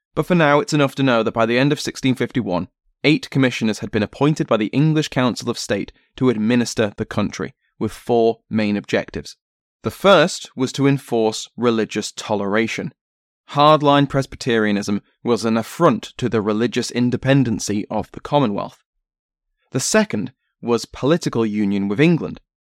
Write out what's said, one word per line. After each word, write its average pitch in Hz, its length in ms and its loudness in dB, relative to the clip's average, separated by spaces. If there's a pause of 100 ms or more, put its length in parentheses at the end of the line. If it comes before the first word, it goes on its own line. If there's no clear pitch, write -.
(140)
but 156 100 -2
for 180 100 0
now 147 260 4
it's - 120 -4
enough 143 220 2
to 139 80 -2
know 123 200 4
that 107 100 0
by 113 120 0
the 120 140 0
end 143 140 2
of 143 80 -4
sixteen - 340 -2
fifty-one, 98 540 -4 (340)
eight 151 260 2
commissioners 120 520 0
had 104 100 -10
been 107 120 0
appointed 151 440 -2
by 123 100 2
the 107 120 0
English 151 400 0
Council 120 420 -2
of 113 80 -6
State - 340 -6 (240)
to 127 140 2
administer 110 640 0
the 110 80 -6
country, - 480 -6 (260)
with 110 140 -6
four 113 560 0
main 107 280 -2
objectives. - 600 -6 (460)
The 110 80 -4
first - 640 2
was 127 160 -4
to 139 140 0
enforce 117 680 0
religious 110 540 -2
toleration. 101 840 -4 (560)
Hardline 143 580 4
Presbyterianism 107 920 -2 (200)
was 113 220 0
an 113 140 0
affront 123 460 0 (120)
to 117 140 -4
the 113 100 0
religious 107 500 -2
independency 120 1000 0
of 107 220 -6
the - 80 -18
Commonwealth. 113 640 -2 (880)
The - 80 -2
second 135 520 -2 (300)
was 117 240 -2
political 135 580 -2
union 101 440 0
with 104 120 -2
England. 156 400 2 (320)